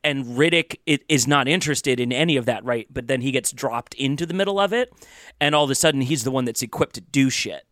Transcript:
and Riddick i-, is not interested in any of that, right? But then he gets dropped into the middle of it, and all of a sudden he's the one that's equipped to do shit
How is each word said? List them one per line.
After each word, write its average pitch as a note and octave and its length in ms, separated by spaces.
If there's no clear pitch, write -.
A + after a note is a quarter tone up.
and C#3 240
Riddick D#3+ 500
i-, D3 120
is C3 180
not C#3 220
interested D3 500
in B2 140
any D3+ 240
of A#2+ 100
that, A#2 180
right? A#2+ 280
But B2 160
then C3 140
he C3+ 80
gets B2+ 220
dropped A#2+ 420
into C#3+ 320
the E3+ 80
middle G3 260
of G3 120
it, B3 200
and D3 140
all D3 100
of C3+ 60
a C3 40
sudden C#3 280
he's B2+ 220
the C3+ 60
one C3 140
that's A#2 180
equipped - 340
to A2+ 40
do C3+ 300
shit - 420